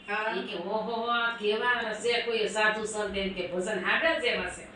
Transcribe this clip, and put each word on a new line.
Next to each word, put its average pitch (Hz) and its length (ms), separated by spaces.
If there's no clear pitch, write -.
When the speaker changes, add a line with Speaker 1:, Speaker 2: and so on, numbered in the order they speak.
Speaker 1:
હા. 214 220
Speaker 2:
ઈ 190 60
કે, 214 120
"ઓહો, 220 520
આ 233 240
કેવા 220 640
છે 240 280
કોઈ 220 260
સાધુ 214 360
સંત?" 208 320
એમ 190 180
કે, 180 120
"ભજન 180 180
સાંભળ્યા 185 540
જેવા 180 260
છે." - 320